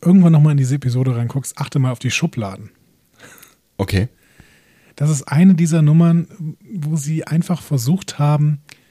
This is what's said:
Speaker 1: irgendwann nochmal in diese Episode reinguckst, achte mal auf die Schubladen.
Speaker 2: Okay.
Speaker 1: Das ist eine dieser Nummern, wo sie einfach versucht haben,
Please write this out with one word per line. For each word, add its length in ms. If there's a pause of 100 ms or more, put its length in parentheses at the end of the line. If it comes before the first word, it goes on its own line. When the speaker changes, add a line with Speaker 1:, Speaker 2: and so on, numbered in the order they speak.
Speaker 1:
irgendwann 320
nochmal 200
in 60
diese 180
Episode 400
reinguckst, 420
achte 200
mal 140
auf 80
die 100
Schubladen. 600 (1040)
Speaker 2:
Okay. 320 (880)
Speaker 1:
Das 140
ist 140
eine 300
dieser 280
Nummern, 440 (460)
wo 240
sie 300
einfach 360
versucht 560
haben, 420 (300)